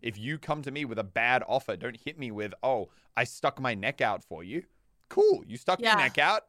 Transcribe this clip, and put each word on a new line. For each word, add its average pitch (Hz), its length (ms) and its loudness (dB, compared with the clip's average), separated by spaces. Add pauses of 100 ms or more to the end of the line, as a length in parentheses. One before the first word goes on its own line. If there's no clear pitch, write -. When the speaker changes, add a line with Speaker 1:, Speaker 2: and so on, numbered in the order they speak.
Speaker 1:
If 107 160 -6
you 139 220 -6
come 151 240 -4
to 139 80 -8
me 147 140 -6
with 113 120 -8
a 110 60 -2
bad 117 440 2
offer, 113 280 0
don't 117 280 -8
hit 156 140 -10
me 127 140 -8
with, 104 320 -6
"Oh, 120 260 0 (260)
I 120 100 0
stuck - 340 -4
my 127 160 -2
neck 110 260 -4
out 104 220 0
for 82 200 -14
you." 131 200 -8 (460)
Cool. 403 360 4
You 117 120 -10
stuck 185 220 0
Speaker 2:
Yeah. 226 120 4
Speaker 1:
your 208 80 4
neck 131 180 2
out. 185 320 4